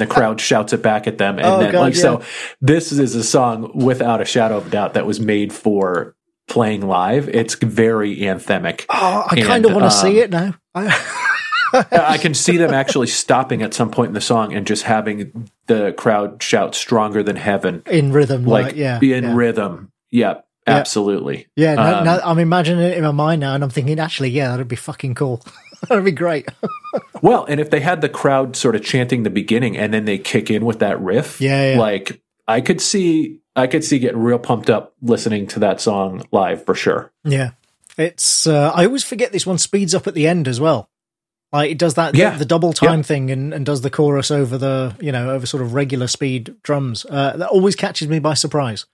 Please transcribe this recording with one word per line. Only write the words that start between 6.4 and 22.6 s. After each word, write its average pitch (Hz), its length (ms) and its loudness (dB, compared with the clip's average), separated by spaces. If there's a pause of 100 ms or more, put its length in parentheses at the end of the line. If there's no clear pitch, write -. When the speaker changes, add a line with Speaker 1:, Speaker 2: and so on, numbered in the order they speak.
Speaker 1:
playing 107 400 0
live. 95 420 0
It's 113 240 0
very 110 680 0
anthemic. 92 680 -4
Speaker 2:
Oh, 190 400 0
I 175 80 0
Speaker 1:
And, - 80 2
Speaker 2:
kinda 226 240 4
wanna 196 160 4
Speaker 1:
um, 190 60 4
Speaker 2:
see 196 300 4
it 214 100 0
now. 180 240 -2 (180)
I 190 140 -4 (480)
<laughs> - 20 -4 (540)
Speaker 1:
I 156 280 4
can 156 160 0
see 175 220 2
them 165 140 4
actually 135 360 0
stopping 123 560 0
at 107 100 -4
some 117 160 0
point 120 200 0
in 92 40 -8
the 104 80 -4
song 110 320 0
and 101 140 -4
just 107 160 -2
having 107 680 -4 (160)
the 107 320 0
crowd 104 460 -2
shout 101 320 0
"Stronger 107 480 0
Than 104 120 -2
Heaven." 95 540 -2
Speaker 2:
In 143 220 2
rhythm, 135 340 2
Speaker 1:
Like, 113 200 4
Speaker 2:
right, 135 100 -6
yeah, 135 260 -2
Speaker 1:
in 127 220 4
Speaker 2:
yeah. 120 120 -2
Speaker 1:
rhythm. 113 560 -2 (200)
Yep, 110 340 0 (220)
Speaker 2:
Yeah. 117 80 4
Speaker 1:
absolutely. 98 800 -2
Speaker 2:
Yeah, 156 180 4
now, - 260 4
Speaker 1:
Um, 170 60 2
Speaker 2:
now 170 180 4
I'm 165 140 0
imagining 170 480 2